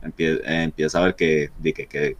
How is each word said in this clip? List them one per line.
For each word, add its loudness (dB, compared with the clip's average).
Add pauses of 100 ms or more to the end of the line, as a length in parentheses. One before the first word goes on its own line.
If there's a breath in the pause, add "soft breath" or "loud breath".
empie-, -2
eh, 0
empieza 0
a 6
ver 2
que, 2
de 0
que, -12
que, -4